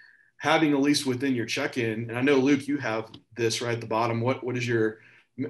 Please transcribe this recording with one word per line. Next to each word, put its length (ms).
having, 340
at 100
least 240
within 300
your 100
check-in, 640
and 80
I 40
know, 160
Luke, 300
you 100
have 340
this 260
right 140
at 60
the 40
bottom. 340
What, 240
what 140
is 100
your, 300